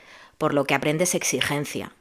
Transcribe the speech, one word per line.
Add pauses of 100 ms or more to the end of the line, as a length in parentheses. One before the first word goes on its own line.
(380)
por
lo
que
aprendes
exigencia,